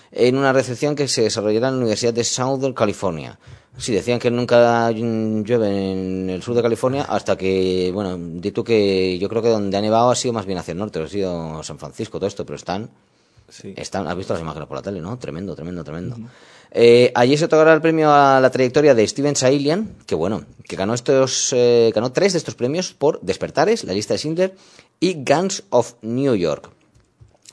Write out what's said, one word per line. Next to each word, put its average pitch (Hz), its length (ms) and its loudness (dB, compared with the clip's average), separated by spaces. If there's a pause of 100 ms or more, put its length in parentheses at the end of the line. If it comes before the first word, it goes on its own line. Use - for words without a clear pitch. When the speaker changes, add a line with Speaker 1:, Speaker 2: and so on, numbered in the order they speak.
(120)
Speaker 1:
en 123 260 2
una 135 140 2
recepción 131 420 0
que 139 140 -4
se 123 140 0
desarrollará 110 480 0
en 131 60 -4
la 131 40 -2
Universidad 117 340 0
de 113 120 -2
Southern 131 480 -2
California. 87 680 -4 (380)
Sí, 127 160 -6
decían 113 260 0
que 123 100 0
nunca, 117 640 2
mm, 110 500 -2
llueve 101 500 0
en 95 360 -4
el 90 140 -8
sur 123 100 -6
de 117 80 2
California, 127 460 0
hasta 98 300 -2
que, 92 560 0
bueno, 92 240 -6
di 85 340 -8
tú 120 100 -6
que 95 580 0
yo 95 100 -4
creo 110 120 -4
que 113 60 0
donde 101 300 0
ha 101 40 -2
nevado 113 300 2
ha 117 60 2
sido 123 160 -4
más 107 120 -6
bien 95 140 -6
hacia 85 140 -8
el 85 60 -8
norte, 98 220 -8
ha 78 60 -8
sido 82 560 -6
San 76 160 -14
Francisco, 80 400 -12
todo 95 80 -4
esto, 90 180 -8
pero 73 120 -12
están, 104 320 -8 (580)
Speaker 2:
Sí. - 300 -20
Speaker 1:
están, 92 280 -8
has 87 120 -6
visto 98 160 -6
las 85 80 -6
imágenes 76 260 -10
por 67 100 -12
la - 60 -12
tele, 95 160 -8
¿no? 101 180 -10
Tremendo, 82 380 -12
tremendo, 85 300 -12
tremendo. 87 320 -10
Speaker 2:
Ujú. 113 80 -14 (460)
Speaker 1:
Eh, 120 440 8
allí 127 220 4
se 160 80 0
otorgará 160 280 6
el 156 80 2
premio 160 320 4
a 139 280 6
la 127 80 6
trayectoria 131 440 4
de 107 140 4
Steven 139 300 -2
Sailian, 143 580 0 (100)
que 92 100 -4
bueno, 85 280 -2 (240)
que 90 80 -10
ganó 98 180 -2
estos, 131 600 0
eh, 120 420 4
ganó 120 160 0
tres 185 220 2
de 175 60 0
estos - 160 -10
premios 151 380 -4
por - 280 0
Despertares, 139 640 -2
La 90 80 -6
lista 104 200 -2
de 101 60 -2
Schindler 175 360 -2 (460)
y 180 220 0
Gangs 170 460 0
of 123 320 0
New 123 340 -2
York. 82 340 -2 (840)